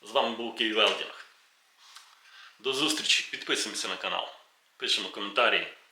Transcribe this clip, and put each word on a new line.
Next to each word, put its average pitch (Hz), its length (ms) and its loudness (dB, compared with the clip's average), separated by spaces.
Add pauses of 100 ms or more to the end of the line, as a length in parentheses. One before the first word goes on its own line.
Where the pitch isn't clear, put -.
З 107 80 -18
вами 117 260 2
був 117 200 -6
Київ 110 200 0
Велдінг. 101 500 0 (1300)
До 127 140 -2
зустрічі, 151 580 2
підписуємося - 580 -2
на 92 80 -4
канал, 90 320 -4 (480)
пишемо 113 320 -2
коментарі 104 580 2 (240)